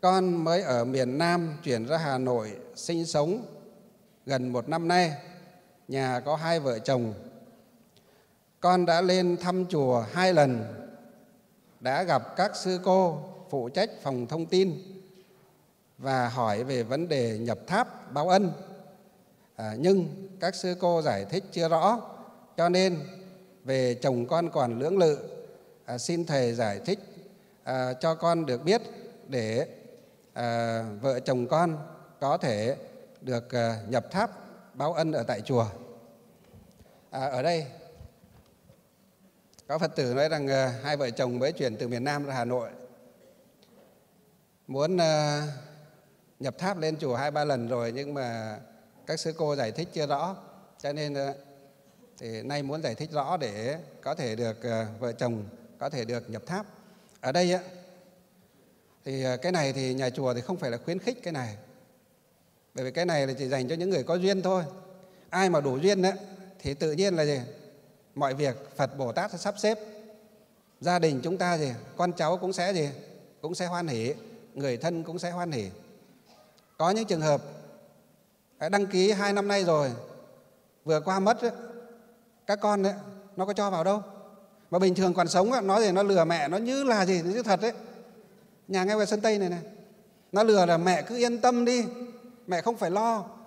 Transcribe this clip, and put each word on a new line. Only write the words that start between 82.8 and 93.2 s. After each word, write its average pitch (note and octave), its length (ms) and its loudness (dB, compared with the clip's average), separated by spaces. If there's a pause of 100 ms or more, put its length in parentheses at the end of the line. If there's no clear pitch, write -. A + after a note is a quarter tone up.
ấy, G3 100 2 (420)
nó F#3 100 0
có G3+ 80 -2
cho G3+ 160 2
vào E3+ 140 0
đâu. G3+ 180 4 (680)
Mà E3+ 80 4
bình F#3 160 6
thường F#3 180 4
còn F3 140 4
sống F#3+ 240 4
á, B3+ 100 2
nó G3 180 4
thì G#3+ 120 4
nó G3 120 4
lừa G3 220 6
mẹ, D#3+ 220 0
nó F3 100 0
như B3+ 260 0
là G#3+ 220 4
gì, F3+ 160 2
như G3 220 -2
thật G3 180 4
ấy. A3+ 120 0 (920)
Nhà F#3 160 0
ngay G#3+ 120 2
ngoài G#3 120 2
sân G#3 140 0
Tây G#3+ 180 4
này F#3 100 0
này, F3 100 -4 (720)
nó G3+ 120 6
lừa G#3 220 8
là E3+ 120 6
mẹ E3+ 240 4
cứ A#3 160 -6
yên A#3+ 240 2
tâm A#3+ 240 6
đi, A#3+ 200 4 (640)
mẹ F3 140 0
không A3+ 160 0
phải F#3+ 140 0
lo. G#3+ 340 2 (220)